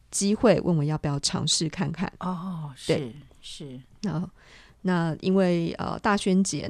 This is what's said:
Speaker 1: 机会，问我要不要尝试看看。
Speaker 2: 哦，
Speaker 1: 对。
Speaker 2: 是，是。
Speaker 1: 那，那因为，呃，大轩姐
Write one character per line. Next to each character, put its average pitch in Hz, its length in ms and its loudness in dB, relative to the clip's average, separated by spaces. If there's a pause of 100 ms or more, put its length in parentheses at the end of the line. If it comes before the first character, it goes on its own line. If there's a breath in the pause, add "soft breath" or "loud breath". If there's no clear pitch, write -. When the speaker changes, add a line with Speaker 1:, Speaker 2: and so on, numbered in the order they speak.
(100)
Speaker 1:
机 202 240 0
会， 226 260 6
问 175 140 0
我 151 80 2
要 151 140 0
不 - 100 -4
要 143 140 -2
尝 - 260 -2
试 160 220 0
看 170 240 -4
看。 170 180 -4 (100)
Speaker 2:
哦， 175 520 -6 (140)
Speaker 1:
对。 135 280 0 (280)
Speaker 2:
是， - 320 -14
是。 131 60 -14 (220)
Speaker 1:
那， 170 280 -2 (520 loud breath)
那 170 380 0
因 190 140 2
为， 175 420 4
呃， - 220 -6
大 202 180 2
轩 190 260 4
姐 - 280 -4